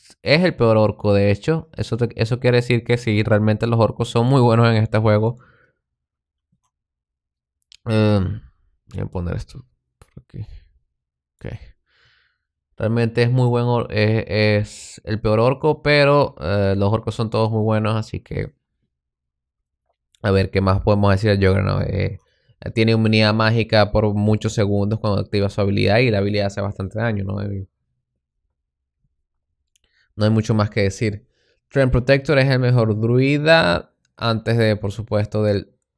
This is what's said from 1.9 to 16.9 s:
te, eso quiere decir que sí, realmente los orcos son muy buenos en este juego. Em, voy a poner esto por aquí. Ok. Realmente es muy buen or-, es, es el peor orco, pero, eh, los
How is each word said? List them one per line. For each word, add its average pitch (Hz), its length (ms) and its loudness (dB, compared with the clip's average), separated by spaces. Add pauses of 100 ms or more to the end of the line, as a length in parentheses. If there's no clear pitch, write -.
te, 117 120 -2 (120)
eso 117 180 -2
quiere 123 180 2
decir 120 260 0
que 120 160 -2
sí, 107 240 0
realmente 107 420 2
los 117 140 0
orcos 113 300 0
son 117 180 0
muy 135 140 4
buenos 117 260 4
en 113 80 2
este 110 240 0
juego. 110 400 0 (2500)
Em, 107 560 0 (520)
voy 95 80 -8
a - 60 -6
poner 87 280 -6
esto - 300 -14 (320)
por - 260 -20
aquí. - 220 -16 (920)
Ok. - 160 -16 (1200)
Realmente 117 460 -2
es 120 80 0
muy 127 160 2
buen 120 180 0
or-, 120 260 -2
es, 107 360 0
es 104 760 -2
el 107 160 -6
peor 110 200 0
orco, 139 420 0
pero, 143 580 2
eh, 98 380 0
los 101 160 2